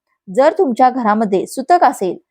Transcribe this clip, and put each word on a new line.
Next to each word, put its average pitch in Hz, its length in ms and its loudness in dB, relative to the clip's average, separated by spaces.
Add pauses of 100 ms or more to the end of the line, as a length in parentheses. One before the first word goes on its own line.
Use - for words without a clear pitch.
(280)
जर 262 300 0
तुमच्या 254 320 2
घरामध्ये 214 580 0
सुतक 349 360 0
असेल, 202 340 0 (140)